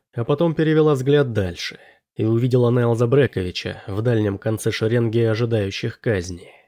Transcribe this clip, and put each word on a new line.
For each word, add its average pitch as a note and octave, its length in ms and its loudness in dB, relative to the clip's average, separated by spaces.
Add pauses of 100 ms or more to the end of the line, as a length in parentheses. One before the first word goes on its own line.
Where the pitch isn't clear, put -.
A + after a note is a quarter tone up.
(120)
а A#2 120 -6
потом D3+ 300 0
перевела D#3 400 4
взгляд C3+ 380 2
дальше F#2 460 -4 (380)
и A2 80 -2
увидела A#2+ 460 2
Найлза A#2+ 360 2
Брековича G2 800 -2
в G#2 160 -6
дальнем G#2+ 360 0
конце A2 320 -4
шеренги A#2 500 0
ожидающих A2+ 800 -2
казни. F2+ 500 -4 (180)